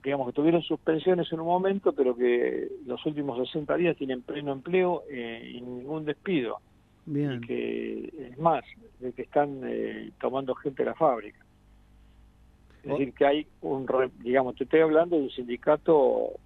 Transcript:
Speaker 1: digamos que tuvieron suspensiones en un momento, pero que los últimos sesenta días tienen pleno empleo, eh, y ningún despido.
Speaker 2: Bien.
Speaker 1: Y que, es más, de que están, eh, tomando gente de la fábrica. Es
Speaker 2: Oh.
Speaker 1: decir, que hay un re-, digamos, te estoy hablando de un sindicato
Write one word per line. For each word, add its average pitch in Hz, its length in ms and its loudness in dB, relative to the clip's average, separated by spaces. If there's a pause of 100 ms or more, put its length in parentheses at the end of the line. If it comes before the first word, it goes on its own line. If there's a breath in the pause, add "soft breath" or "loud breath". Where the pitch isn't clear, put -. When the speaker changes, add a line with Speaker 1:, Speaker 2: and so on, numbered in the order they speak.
Speaker 1:
digamos 139 260 -2
que 123 40 -8
tuvieron 165 300 4
suspensiones 165 680 0
en 160 80 -4
un 165 60 -6
momento, 185 460 2
pero 127 240 2
que 123 520 2 (180)
los 123 180 -8
últimos 143 420 -4
sesenta 151 300 -4
días 170 200 2
tienen 127 260 -6
pleno 147 300 -6
empleo, 175 580 0
eh, 120 440 -10
y 120 60 -12
ningún 123 440 -8
despido. 143 540 -2 (460)
Speaker 2:
Bien. 143 380 -2
Speaker 1:
Y 117 40 -12
que, 117 840 -6
es 127 80 -20
más, 156 240 2 (380)
de 123 120 -6
que 127 100 -10
están, 143 420 0
eh, 110 560 -6
tomando 127 340 -2
gente 131 300 -4
de 120 60 0
la 113 40 -6
fábrica. 117 460 0 (1400)
Es 135 60 -8
Speaker 2:
Oh. 143 80 -2
Speaker 1:
decir, 131 160 -2
que 143 120 4
hay 151 200 2 (140)
un 135 280 -4
re-, 127 220 2 (100)
digamos, 123 360 2
te 135 80 -4
estoy 156 160 6
hablando 160 360 4
de 147 60 4
un 127 80 -2
sindicato 123 1000 2 (160)